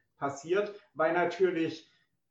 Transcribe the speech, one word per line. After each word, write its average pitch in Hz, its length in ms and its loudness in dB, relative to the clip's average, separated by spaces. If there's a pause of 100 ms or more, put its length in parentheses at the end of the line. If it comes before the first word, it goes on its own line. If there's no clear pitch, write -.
(180)
passiert, 175 560 -2 (200)
weil 160 200 2
natürlich, 170 800 0 (400)